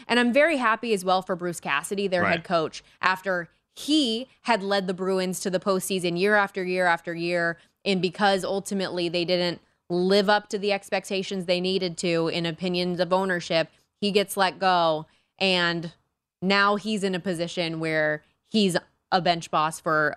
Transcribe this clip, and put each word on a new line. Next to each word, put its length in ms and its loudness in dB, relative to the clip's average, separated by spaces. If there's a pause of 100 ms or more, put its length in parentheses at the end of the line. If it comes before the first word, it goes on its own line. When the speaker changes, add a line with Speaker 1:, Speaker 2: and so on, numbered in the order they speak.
Speaker 1:
And 140 4
I'm 100 4
very 240 4
happy 380 0
as 100 0
well 180 2
for 140 -4
Bruce 240 -6
Cassidy, 480 -2
their 140 0
Speaker 2:
Right. 100 2
Speaker 1:
head 140 0
coach, 360 -2 (200)
after 480 -6 (260)
he 540 -2 (140)
had 200 0
led 240 0
the 60 -2
Bruins 480 -2
to 80 -4
the 100 0
postseason 580 -2
year 180 2
after 280 0
year 220 0
after 280 0
year. 440 -2 (260)
And 180 0
because 440 2
ultimately 640 -4
they 160 -2
didn't 340 0 (300)
live 400 4
up 220 2
to 60 -2
the 140 -2
expectations 760 -4
they 140 0
needed 380 -2
to 320 0
in 160 -2
opinions 560 -2
of 100 -2
ownership, 560 0 (320)
he 120 0
gets 260 0
let 220 0
go. 480 2 (300)
And 540 0 (500)
now 360 2
he's 260 -4
in 100 0
a 60 -2
position 640 -4
where 420 0 (260)
he's 280 4 (340)
a 80 4
bench 320 0
boss 300 0
for 360 2